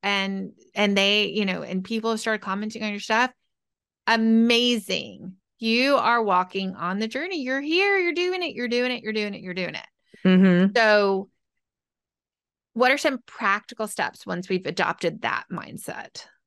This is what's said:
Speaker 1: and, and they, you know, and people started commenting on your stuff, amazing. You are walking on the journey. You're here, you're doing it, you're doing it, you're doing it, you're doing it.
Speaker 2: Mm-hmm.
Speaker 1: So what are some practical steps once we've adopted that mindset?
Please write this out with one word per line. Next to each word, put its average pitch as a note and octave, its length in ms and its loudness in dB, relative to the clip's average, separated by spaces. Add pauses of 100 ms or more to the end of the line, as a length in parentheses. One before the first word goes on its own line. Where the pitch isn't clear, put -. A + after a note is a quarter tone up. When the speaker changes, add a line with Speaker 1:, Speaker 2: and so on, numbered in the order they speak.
Speaker 1:
and, G3 500 -4 (220)
and G3+ 220 2
they, G3+ 300 2
you G#3 180 -2
know, F3+ 180 -4
and F#3+ 220 -6
people A3+ 320 -2
started A3 260 -4
commenting G#3 400 -8
on G#3+ 80 -6
your G#3 100 -8
stuff, A#3+ 320 0 (720)
amazing. A3+ 1300 2 (240)
You B3 380 2
are A#3 260 2
walking F#3 520 0
on F3 240 -4
the A3 100 -4
journey. D#4 340 -6
You're C4 180 -4
here, F#4+ 380 2
you're F4 140 0
doing F4+ 300 -2
it, D#4+ 120 -6
you're A#3+ 140 -6
doing B3 240 0
it, A#3+ 100 -8
you're A3 100 -6
doing G#3 220 -4
it, - 80 -14
you're F3+ 120 -10
doing F3 200 -6
it. - 120 -12 (380)
Speaker 2:
Mm-hmm. F#3 500 6
Speaker 1:
So G#3 540 4 (1400)
what B3 180 4
are C#4 80 2
some C4+ 280 -2
practical G#3+ 600 -4
steps - 400 -6
once F3+ 220 -6
we've F#3 180 -2
adopted E3+ 560 -2
that - 280 -4
mindset? - 720 -12 (220)